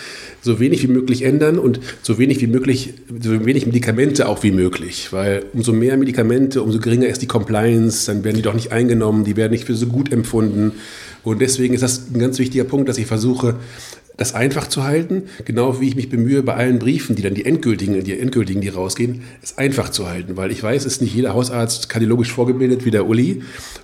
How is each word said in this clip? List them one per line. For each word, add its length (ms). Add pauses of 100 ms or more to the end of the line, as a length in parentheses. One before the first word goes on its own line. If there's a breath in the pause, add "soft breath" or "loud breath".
(420 loud breath)
so 180
wenig 220
wie 60
möglich 340
ändern 360
und 220 (220 loud breath)
so 160
wenig 220
wie 60
möglich, 480 (260)
so 260
wenig 200
Medikamente 640
auch 140
wie 100
möglich, 600
weil 320 (100)
umso 180
mehr 240
Medikamente, 640
umso 160
geringer 300
ist 140
die 40
Compliance, 800
dann 160
werden 140
die 60
doch 120
nicht 180
eingenommen, 520
die 120
werden 160
nicht 120
für 100
so 120
gut 260
empfunden. 600 (500 loud breath)
Und 180
deswegen 340
ist 80
das 320
ein 40
ganz 200
wichtiger 260
Punkt, 240
dass 80
ich 100
versuche, 500 (640 loud breath)
das 140
einfach 320
zu 180
halten, 380 (240 loud breath)
genau 340
wie 80
ich 80
mich 140
bemühe, 320
bei 120
allen 240
Briefen, 380
die 60
dann 100
die 140
endgültigen, 580
die 160
endgültigen, 400
die 80
rausgehen, 540 (200 loud breath)
es 140
einfach 320
zu 220
halten, 260
weil 140
ich 120
weiß, 220
ist 160
nicht 140
jeder 180
Hausarzt 560
kardiologisch 420
vorgebildet 540
wie 60
der 180
Uli 340 (420 loud breath)